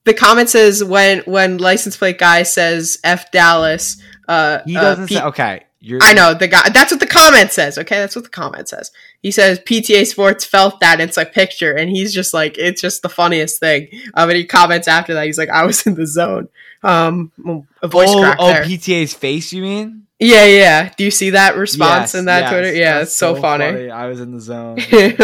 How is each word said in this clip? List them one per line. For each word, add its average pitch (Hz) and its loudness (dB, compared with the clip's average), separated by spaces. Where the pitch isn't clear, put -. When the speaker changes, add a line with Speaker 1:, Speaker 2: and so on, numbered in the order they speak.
Speaker 1:
The 220 2
comment 233 2
says 208 2
when, 196 2
when 185 -2
license 185 -2
plate 185 -4
guy 175 2
says, 165 -4
"F 175 -4
Dallas," 170 0
uh, 156 -2
Speaker 2:
He 170 -6
Speaker 1:
uh, 160 0
Speaker 2:
doesn't 175 0
Speaker 1:
P- 196 -4
Speaker 2:
say, 165 -4
okay. 123 -6
You're 123 -8
Speaker 1:
I - 6
know, 175 6
the 175 -2
guy, 175 4
that's 262 2
what 285 -2
the - -2
comment 294 4
says, 147 -4
okay? 170 -8
That's 196 -6
what 233 -12
the - -20
comment - -14
says. - -18
He 202 -8
says, 190 2
"P 226 -2
T 214 0
A 196 4
Sports 196 -2
felt 196 0
that," 165 2
and 165 -4
it's, - -8
like, 160 -6
picture, 185 -2
and 156 -4
he's 196 -4
just 185 -6
like, 156 -4
it's 175 -4
just 180 -6
the 175 -8
funniest 165 -2
thing. 151 -2
Um, 170 0
and 175 0
he 170 -4
comments 175 2
after 165 0
that, 156 -4
he's 151 -6
like, 160 -6
"I 160 0
was - -2
in 196 -2
the 160 -6
zone." 170 -4
Um, 170 -2
a 175 -6
voice 180 4
Speaker 2:
Oh, 202 2
Speaker 1:
crack 139 2
Speaker 2:
oh, 180 2
Speaker 1:
there. 156 0
Speaker 2:
P 180 -6
T 180 -4
A's 165 -4
face, 147 -8
you 185 -10
mean? 214 -10
Speaker 1:
Yeah, 220 6
yeah. 185 4
Do 196 -2
you 202 -2
see 196 -2
that 196 2
response 175 -2
Speaker 2:
Yes, - -6
Speaker 1:
in 185 -6
that 180 0
Speaker 2:
yes, 185 -2
Speaker 1:
Twitter? 180 -2
Yeah, 160 0
Speaker 2:
that's 151 -6
Speaker 1:
it's - -6
so 170 -2
Speaker 2:
so 143 -10
Speaker 1:
funny. 147 -2
Speaker 2:
funny. 127 -10
"I 117 -10
was 127 -12
in 123 -14
the 117 -16
zone." 117 -12
Speaker 1:
<laughs> - -4
I 202 6